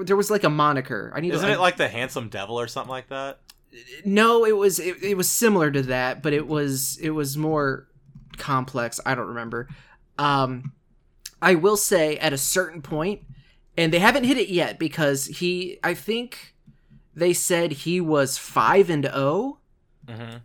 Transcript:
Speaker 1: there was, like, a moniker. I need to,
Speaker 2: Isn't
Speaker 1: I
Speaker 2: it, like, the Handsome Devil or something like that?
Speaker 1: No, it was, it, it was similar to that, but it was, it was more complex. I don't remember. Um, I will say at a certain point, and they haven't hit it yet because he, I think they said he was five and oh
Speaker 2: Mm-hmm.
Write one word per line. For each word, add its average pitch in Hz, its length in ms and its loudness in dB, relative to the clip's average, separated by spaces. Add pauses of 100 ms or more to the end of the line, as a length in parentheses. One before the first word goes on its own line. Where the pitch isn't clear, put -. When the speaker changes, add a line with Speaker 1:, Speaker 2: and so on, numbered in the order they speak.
Speaker 1:
there 190 140 2
was, 202 140 0
like, 208 120 2
a 156 80 2
moniker. 139 640 0
I 143 60 -6
need 170 100 -4
to, 143 60 -2
Speaker 2:
Isn't 196 120 0
Speaker 1:
I 214 60 2
Speaker 2:
it, 175 60 0
like, 185 160 2
the 147 120 0
Handsome 117 400 -6
Devil 104 300 -6
or 120 80 -2
something 123 240 -10
like 127 200 -12
that? 135 280 -10 (680)
Speaker 1:
No, 226 400 4
it 220 120 4
was, 196 240 2
it, 175 220 -6
it 202 140 0
was 180 140 0
similar 190 400 4
to 139 120 0
that, 127 400 -2
but 151 100 0
it 147 160 0
was, 143 500 -2
it 156 120 -4
was 147 260 -4
more 151 500 -2 (500)
complex. 127 680 -2
I 127 80 0
don't 113 140 -4
remember. 117 400 -8 (500)
Um, 135 540 0 (680)
I 180 140 6
will 196 220 4
say 156 420 2
at 151 140 0
a 135 60 -4
certain 170 440 -4
point, 160 400 -4 (540)
and 165 160 2
they 170 60 4
haven't 240 240 4
hit 254 160 2
it 185 100 0
yet 160 300 -2
because 143 480 0
he, 180 560 -4
I 175 120 -2
think 226 600 -8 (580)
they 170 200 2
said 170 400 0
he 170 280 -2
was 147 380 2
five 165 520 4
and 147 160 0
oh 165 520 -2 (480)
Speaker 2:
Mm-hmm. 117 380 -14